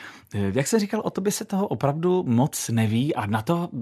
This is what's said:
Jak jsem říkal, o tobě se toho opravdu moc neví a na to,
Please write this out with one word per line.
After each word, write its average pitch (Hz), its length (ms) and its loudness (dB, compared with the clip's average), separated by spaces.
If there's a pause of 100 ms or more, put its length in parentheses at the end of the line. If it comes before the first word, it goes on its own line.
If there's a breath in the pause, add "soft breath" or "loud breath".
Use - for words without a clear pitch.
(340 loud breath)
Jak 101 340 0
jsem 226 120 2
říkal, 214 240 -2
o - 60 -2
tobě 196 220 -2
se 214 140 -4
toho - 220 -2
opravdu 160 560 0
moc 123 460 2
neví 113 460 2
a 113 100 -4
na 107 160 0
to, 170 280 0 (120)